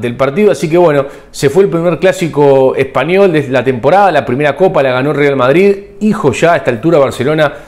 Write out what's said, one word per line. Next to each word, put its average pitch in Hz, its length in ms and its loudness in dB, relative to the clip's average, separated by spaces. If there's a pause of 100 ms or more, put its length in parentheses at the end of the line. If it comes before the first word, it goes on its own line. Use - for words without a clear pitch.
del 120 160 -6
partido. 160 360 0
Así 165 180 -4
que, 170 80 2
bueno, 147 260 2 (260)
se 143 200 -2
fue 196 140 2
el 196 40 0
primer 165 300 -2
clásico 139 800 2
español 165 560 0
de 143 160 -2
la 127 160 -2
temporada. 143 480 2
La 139 120 0
primera 139 300 -2
copa 180 280 0
la 131 100 0
ganó 131 200 -2
Real 143 240 0
Madrid. 180 400 2 (240)
Hijo 202 320 0
ya 165 220 2
a - 40 0
esta - 120 -4
altura 139 280 0
Barcelona 139 540 0 (160)